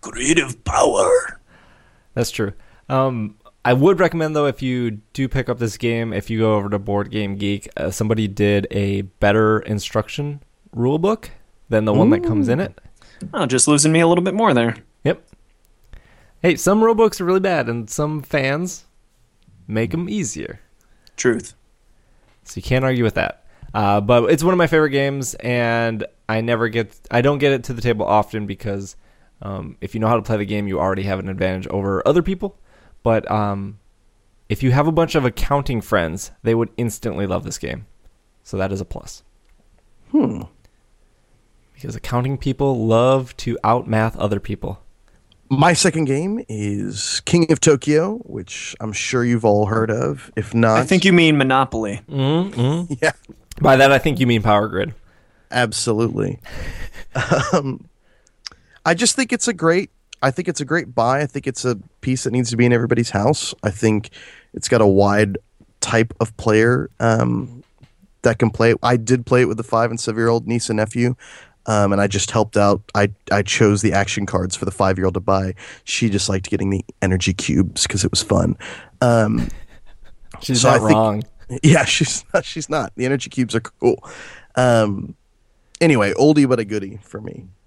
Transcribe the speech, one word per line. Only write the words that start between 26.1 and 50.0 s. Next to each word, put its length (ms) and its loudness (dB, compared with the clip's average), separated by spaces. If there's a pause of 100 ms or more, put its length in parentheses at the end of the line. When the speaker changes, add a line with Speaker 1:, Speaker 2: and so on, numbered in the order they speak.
Speaker 2:
I 120 -2
never 280 0
get, 300 -4 (120)
I 100 2
don't 180 2
get 140 4
it 120 -2
to 100 -8
the 80 -10
table 240 0
often 400 0
because, 500 -8 (460)
um, 400 -10
if 120 -10
you 60 -4
know 80 0
how 80 4
to 60 0
play 160 -2
the 80 -2
game, 220 -4
you 120 -4
already 220 -2
have 160 -2
an 100 -8
advantage 400 -4
over 400 -2
other 140 2
people. 340 -6 (460)
But, 280 0
um, 480 -4 (720)
if 140 -4
you 100 2
have 140 2
a 60 0
bunch 220 0
of 120 2
accounting 560 0
friends, 480 -2 (120)
they 120 2
would 240 -2
instantly 480 -4
love 180 -4
this 140 -10
game. 280 -10 (560)
So 140 -10
that 160 -4
is 80 -6
a 60 -6
plus. 360 -14 (920)
Speaker 3:
Hmm. 300 0 (1300)
Speaker 2:
Because 200 -14
accounting 440 -4
people 480 -2
love 520 2
to 240 -4
outmath 540 0
other 240 -2
people. 400 -8 (680)
Speaker 3:
My 220 4
second 340 0
game 420 -4
is 760 -6
King 280 4
of 80 2
Tokyo, 640 2
which 560 -12
I'm 120 -6
sure 320 -2
you've 200 0
all 220 4
heard 240 0
of. 460 -4